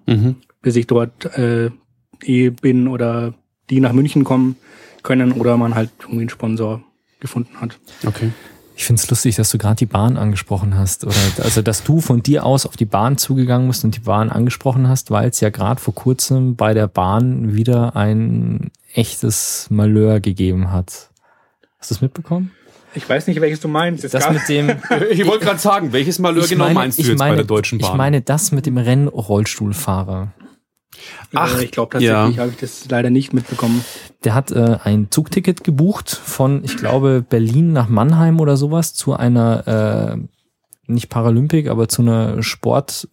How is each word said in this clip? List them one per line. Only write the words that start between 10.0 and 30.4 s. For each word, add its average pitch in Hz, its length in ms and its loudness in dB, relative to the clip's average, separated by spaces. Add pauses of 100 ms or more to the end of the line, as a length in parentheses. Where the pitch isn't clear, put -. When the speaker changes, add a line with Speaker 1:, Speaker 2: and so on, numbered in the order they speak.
Speaker 3:
angesprochen 101 580 -2
hast. 95 280 -2
Oder, 101 100 -2 (280)
also, 117 200 0
dass 107 220 -2
du 160 160 2
von 120 220 2
dir 147 220 2
aus 135 220 2
auf - 100 -14
die 123 80 0
Bahn 110 320 0
zugegangen 127 520 0
bist 123 160 -2
und 110 120 0
die 110 40 -12
Bahn 107 280 0
angesprochen 127 600 0
hast, 131 220 0
weil's 113 300 0
ja 107 100 2
gerade 107 300 -2
vor - 140 -4
kurzem 127 600 0
bei 110 200 2
der 107 120 2
Bahn 110 680 0
wieder 117 420 0
ein 113 760 -2 (240)
echtes - 760 -4
Malheur 107 500 4
gegeben 92 520 -2
hat. - 380 -6 (680)
Hast - 120 -12
du's 98 100 -6
mitbekommen? 170 520 -4 (420)
Speaker 2:
Ich - 140 -12
weiß 143 200 -2
nicht, 156 120 0
welches 156 200 0
du 156 80 -6
meinst. 160 360 -2
Es 135 80 -8
Speaker 3:
Das 131 120 0
Speaker 2:
gab 160 80 2
Speaker 3:
mit 147 160 -2
dem 147 220 0 (220)
Speaker 1:
<laughs> 208 180 0
Ich 190 160 2
wollte 208 180 2
gerade 190 160 0
sagen, 196 320 0
welches 143 260 0
Malheur 170 260 2
Speaker 3:
Ich 165 60 0
Speaker 1:
genau 147 140 2
Speaker 3:
meine, 160 100 2
Speaker 1:
meinst 127 240 0
du 160 40 0
Speaker 3:
ich 131 60 2
Speaker 1:
jetzt 160 100 2
Speaker 3:
meine, 143 140 2
Speaker 1:
bei 151 40 2
der 143 100 0
Deutschen 107 320 0
Bahn? 92 120 -2
Speaker 3:
ich 92 60 -2
meine 139 260 2
das 147 280 -2
mit 139 160 -2
dem 127 120 -2
Rennrollstuhlfahrer. 104 1500 -2 (640)